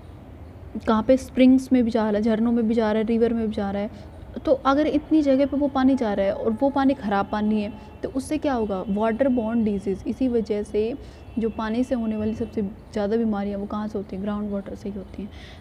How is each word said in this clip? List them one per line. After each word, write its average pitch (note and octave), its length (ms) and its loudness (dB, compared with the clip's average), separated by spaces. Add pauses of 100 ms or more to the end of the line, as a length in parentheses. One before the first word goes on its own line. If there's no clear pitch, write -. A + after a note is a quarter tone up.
(880)
कहाँ A3 160 4
पे? C4 140 6
springs C4 560 6
में B3+ 120 6
भी A3+ 60 0
जा A3+ 120 2
रहा G#3+ 160 2
है, G#3+ 40 0
झरनों A3+ 300 2
में A#3 160 2
भी A#3 60 2
जा A3 180 2
रहा A3 80 2
है, G#3+ 60 0
रिवर A#3 260 4
में A3+ 140 0
भी G#3+ 80 -2
जा G3+ 160 -2
रहा G3+ 120 -2
है। - 320 -10 (320)
तो D#4 60 4 (140)
अगर C#4 200 4
इतनी D#4 360 2
जगह C#4 240 4
पे C#4 100 -2
वो C#4+ 120 2
पानी C4+ 280 4
जा A3 180 0
रहा G3 120 2
है G3+ 80 2
और A3 280 0
वो C#4 80 6
पानी C#4 240 4
ख़राब G3+ 380 0
पानी G#3+ 300 0
है, G#3 100 -6 (300)
तो - 60 -4
उससे C#4 300 -4
क्या D4+ 160 0
होगा? G3+ 340 -2
Water A3 400 2
borne A#3 360 0
disease। G3 440 -2
इसी B3+ 200 0
वजह G#3+ 340 0
से G#3+ 300 -2 (460)
जो A3 120 0
पानी A3 340 -2
से C4 100 -2
होने A3 220 -2
वाली G#3+ 180 -2
सबसे A3 280 -4
ज़्यादा G3+ 540 -2
बीमारियाँ G3+ 440 0
वो G3+ 60 -6
कहाँ G#3+ 220 -6
से G#3+ 100 -6
होती G3 180 -8
हैं? F#3 80 -6
Ground G#3 260 -4
water G3+ 240 -6
से G3+ 140 -10
ही G3 100 -8
होती - 240 -12
हैं। G3+ 80 -10 (300)